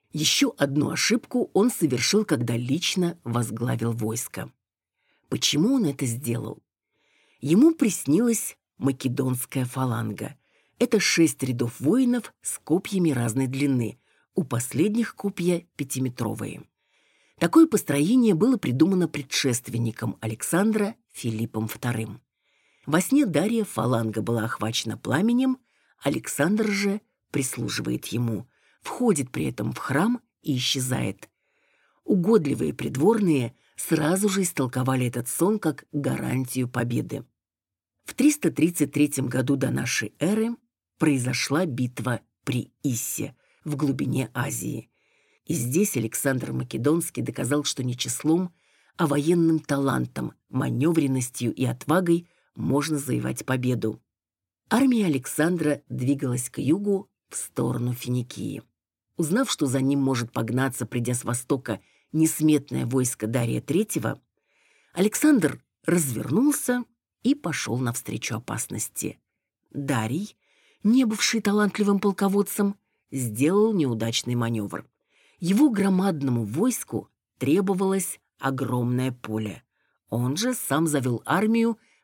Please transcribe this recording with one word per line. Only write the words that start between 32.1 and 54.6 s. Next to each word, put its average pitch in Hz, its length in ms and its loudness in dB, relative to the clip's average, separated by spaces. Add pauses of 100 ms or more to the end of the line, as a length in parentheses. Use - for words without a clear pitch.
придворные 151 800 2 (220)
сразу 165 520 0
же 190 140 0
истолковали 127 640 0
этот 123 220 -4
сон 202 300 0
как 156 340 -4
гарантию 131 760 -2
победы. 123 560 -4 (800)
В - 100 -16
триста 269 360 2
тридцать 147 420 0
третьем 143 360 0
году 131 280 0
до 127 140 -2
нашей 127 480 -4
эры 220 380 0 (420)
произошла 139 680 0
битва 123 540 -4 (240)
при - 280 -4 (100)
Иссе - 520 -4 (300)
в 147 120 -4
глубине 131 580 -2
Азии. - 540 -6 (560)
И - 100 -4
здесь 143 420 0
Александр 131 560 -2
Македонский 131 680 -2
доказал, 120 420 -4
что - 180 -4
не 123 140 -4
числом, 165 580 -2 (420)
а 165 120 2
военным 160 500 4
талантом, 131 760 -2 (140)
манёвренностью 131 1040 0
и - 120 -2
отвагой 170 640 0 (260)
можно 143 440 0
завоевать 127 460 -4
победу. 123 560 -2 (720)